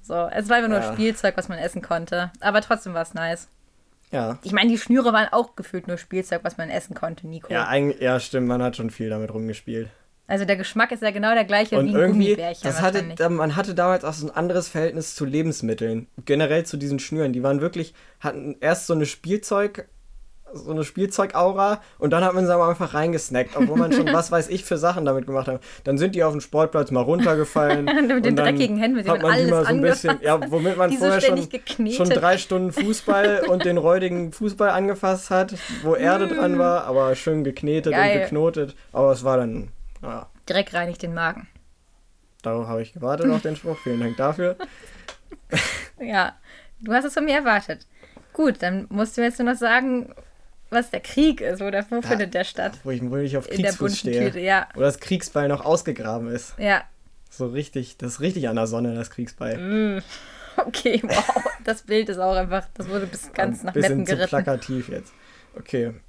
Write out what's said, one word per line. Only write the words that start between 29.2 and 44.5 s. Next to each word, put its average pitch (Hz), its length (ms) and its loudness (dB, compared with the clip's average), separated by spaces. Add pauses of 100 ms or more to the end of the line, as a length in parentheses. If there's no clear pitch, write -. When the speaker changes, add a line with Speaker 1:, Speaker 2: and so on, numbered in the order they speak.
Speaker 1:
man 160 100 4
Speaker 2:
man 165 60 4
die 170 60 4
Speaker 1:
alles 170 60 4
Speaker 2:
mal 165 160 4
so - 80 4
ein - 60 2
bisschen, - 320 4
Speaker 1:
angefasst 147 120 -4
Speaker 2:
ja, 151 280 2
womit 165 240 2
man 180 100 4
Speaker 1:
hat. 135 60 0
Die 269 60 0
so - 60 2
Speaker 2:
vorher 190 160 4
Speaker 1:
ständig 269 240 4
Speaker 2:
schon, - 60 -10
Speaker 1:
geknetet. 233 460 -4
Speaker 2:
schon 180 140 4
drei 175 280 4
Stunden 185 340 -2
Fußball 202 720 2
Speaker 1:
<laughs> 165 60 0
Speaker 2:
und 180 160 2
den 175 120 2
räudigen 175 560 2
Fußball 208 380 0
angefasst 190 600 0
hat, 190 240 2 (280)
wo 160 140 2
Erde 190 300 4
Speaker 1:
Mm. 320 120 -2
Speaker 2:
dran 180 200 2
war, 175 260 2
aber 131 320 2
schön 156 280 0
geknetet 151 480 0
Speaker 1:
Geil. 202 240 4
Speaker 2:
und 190 60 2
geknotet. 156 540 -2 (160)
Aber 135 200 4
es 123 120 -2
war 131 140 2
dann, 113 300 -2 (340)
ja. 117 260 -10 (160)
Speaker 1:
Dreck 196 300 -2
reinigt 175 280 -4
den 170 120 -6
Magen. 165 320 -4 (960)
Speaker 2:
Darauf 117 240 -4
habe 113 160 -4
ich 110 100 -14
gewartet, 151 380 -2
auf 233 100 2
den 156 160 -4
Spruch. 160 220 -8
Vielen 120 220 -4
Dank 120 180 -4
dafür. 165 420 0